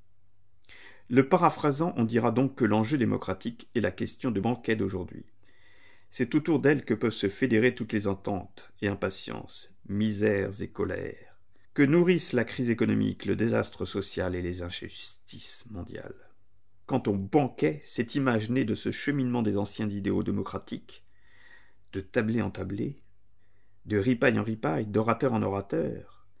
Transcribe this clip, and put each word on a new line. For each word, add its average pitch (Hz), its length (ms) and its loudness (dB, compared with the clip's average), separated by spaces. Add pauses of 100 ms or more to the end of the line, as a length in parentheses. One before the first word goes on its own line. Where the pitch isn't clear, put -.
(1120)
Le 135 180 6
paraphrasant, 160 680 4
on 117 80 2
dira 113 260 4
donc 131 240 2
que 123 100 2
l'enjeu 110 320 4
démocratique 107 760 -2
est 120 60 0
la 101 100 2
question - 400 -4
de 98 100 0
banquet 113 360 0
d'aujourd'hui. 95 500 -4 (840)
C'est 123 280 0
autour 151 240 2
d'elle 139 240 4
que 117 100 0
peuvent 113 160 0
se 104 180 0
fédérer 120 460 4
toutes 110 180 -8
les 104 140 0
ententes - 640 -6 (100)
et 107 60 0
impatiences, - 840 -6 (160)
misères 101 760 0
et 92 60 -6
colères, 92 720 -6 (340)
que 147 80 4
nourrissent 170 500 4
la 120 120 4
crise 120 260 0
économique, 107 560 2
le 98 80 2
désastre 107 500 0
social 92 520 -4
et 90 40 -4
les 90 220 -4
injustices - 1080 -10
mondiales. - 540 -12 (600)
Quant 127 220 0
au 104 60 4
banquet, 143 680 2
cette - 320 -4
image 120 340 2
née 127 160 0
de 107 120 -2
ce - 160 -4
cheminement 127 500 -2
des 104 160 0
anciens 104 300 -4
idéaux 98 340 -2
démocratiques, - 840 -6 (880)
de 98 80 -6
tablé 113 420 0
en 101 80 -2
tablé, 101 520 -6 (840)
de 101 120 0
ripaille 117 400 4
en 104 60 0
ripaille, 113 420 -2
d'orateur 110 460 2
en 107 100 2
orateur, 110 840 -4 (120)